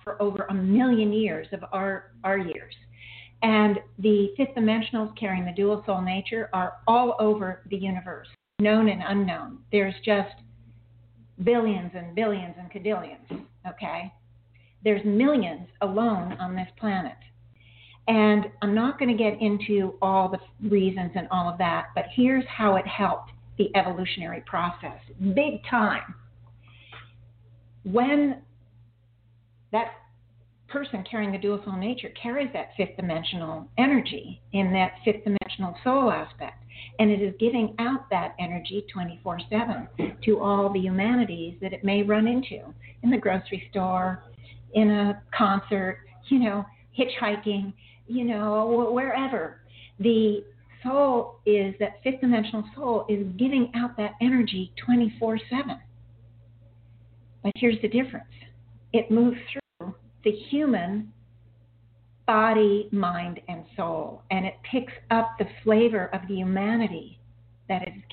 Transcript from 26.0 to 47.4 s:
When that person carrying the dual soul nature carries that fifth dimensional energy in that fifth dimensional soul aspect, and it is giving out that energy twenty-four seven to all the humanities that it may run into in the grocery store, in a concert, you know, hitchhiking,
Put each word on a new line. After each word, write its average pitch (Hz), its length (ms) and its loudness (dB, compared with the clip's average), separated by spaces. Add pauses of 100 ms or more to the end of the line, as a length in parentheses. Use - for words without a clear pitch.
When 262 580 2 (1300)
that - 200 -2 (760)
person 269 400 -8
carrying 208 220 -4
the 196 80 -4
dual 202 260 -2
soul 190 120 -8
nature 214 340 -6 (100)
carries 262 320 -4
that 160 240 -8
fifth - 200 -2
dimensional 165 720 -6 (100)
energy 247 640 0 (100)
in 196 200 2
that 185 200 2 (120)
fifth 214 200 2
dimensional 196 500 -4 (100)
soul 254 260 4
aspect, - 540 -8 (340)
and 214 120 6
it 202 120 2
is 196 160 -2
giving 226 400 0
out 254 320 -4
that 170 300 -2
energy 175 520 -6
twenty-four 175 460 -8 (100)
seven 233 380 -2 (380)
to 214 160 4
all 202 320 0
the 196 80 0
humanities 185 800 0
that 190 120 -6
it 190 120 -8
may 202 180 2
run 214 240 2
into 247 340 -2 (420)
in 240 80 4
the 262 60 6
grocery 190 540 -2
store, 185 540 -2 (480)
in 214 180 6
a 208 320 2 (140)
concert, 196 640 0 (280)
you 269 120 6
know, 208 240 0 (340)
hitchhiking, 208 760 -2 (360)